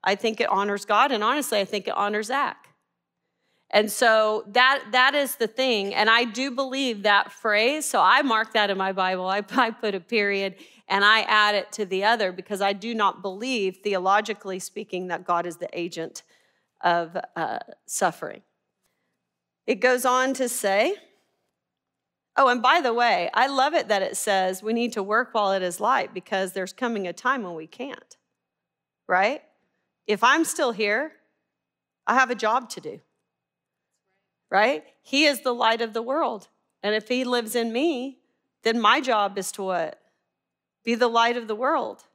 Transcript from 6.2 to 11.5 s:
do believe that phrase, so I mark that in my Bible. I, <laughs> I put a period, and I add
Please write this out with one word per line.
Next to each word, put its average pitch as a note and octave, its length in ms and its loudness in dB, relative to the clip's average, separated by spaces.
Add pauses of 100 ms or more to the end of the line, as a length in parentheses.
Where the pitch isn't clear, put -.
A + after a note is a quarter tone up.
do B3 260 -6
believe B3+ 520 -4
that G3+ 280 2
phrase, A#3 540 -2
so G3 160 0
I A#3 200 6
mark A3+ 320 -2
that G#3 160 2
in F#3+ 80 -2
my F#3+ 140 -2
Bible. F#3 360 -2
I, G3+ 220 -2
<laughs> - 80 -10
I A#3 140 2
put G#3+ 240 -6
a F#3 40 -6
period, G3 560 -2 (320)
and G3+ 180 2
I A3 160 6
add G#3 340 4